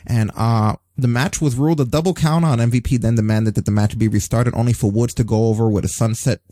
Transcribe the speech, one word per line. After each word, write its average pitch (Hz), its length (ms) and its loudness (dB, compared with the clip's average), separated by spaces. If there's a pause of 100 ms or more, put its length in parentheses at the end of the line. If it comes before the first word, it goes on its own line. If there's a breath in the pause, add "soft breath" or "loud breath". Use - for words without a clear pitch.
And, 110 280 0
uh, 110 420 0 (220)
the 127 80 0
match 123 320 -2
was 139 160 0
ruled 151 240 0
a 139 60 0
double 156 300 0
count 165 280 0
on. 139 160 2
M 117 120 0
V 123 100 0
P - 160 0
then 113 160 0
demanded 110 400 0
that 101 120 -2
the - 60 0
match 104 280 0
be 110 80 2
restarted, 113 480 0
only 120 180 0
for 110 160 0
Woods 117 240 0
to 127 100 0
go 113 220 0
over 113 240 2
with 101 160 0
a - 20 0
sunset, 113 540 -2 (100)